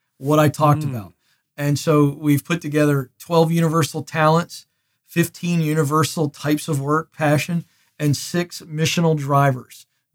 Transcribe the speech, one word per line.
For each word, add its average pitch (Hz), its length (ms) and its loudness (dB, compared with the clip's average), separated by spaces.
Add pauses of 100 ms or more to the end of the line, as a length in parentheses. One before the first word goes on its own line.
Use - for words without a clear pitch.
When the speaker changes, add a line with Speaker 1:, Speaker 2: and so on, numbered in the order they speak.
(180)
Speaker 1:
what 147 220 0
I 151 100 4
talked 151 320 2
Speaker 2:
Mm. 147 80 -4
Speaker 1:
about. 104 240 -10 (420)
And 143 240 -2
so 147 300 2
we've 147 340 0
put 175 180 -4
together 147 480 0 (100)
twelve 165 340 2
universal 160 500 0
talents, 160 640 0 (400)
fifteen 170 560 -2
universal 156 680 0
types - 380 -4
of 143 140 -2
work, 151 320 -2
passion, 160 500 -2 (360)
and 147 180 0
six - 440 -6
missional 160 540 0
drivers 139 680 -2 (300)